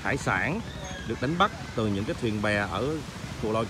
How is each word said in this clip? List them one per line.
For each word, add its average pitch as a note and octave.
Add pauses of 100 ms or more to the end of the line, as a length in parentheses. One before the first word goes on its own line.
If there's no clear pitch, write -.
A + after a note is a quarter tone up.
hải A2+
sản A#2 (480)
được A2+
đánh C#3+
bắt G3+ (240)
từ A2
những G2+
cái D3
thuyền G#2+
bè G#2
ở G2+ (540)
Cù G#2+
Lao A2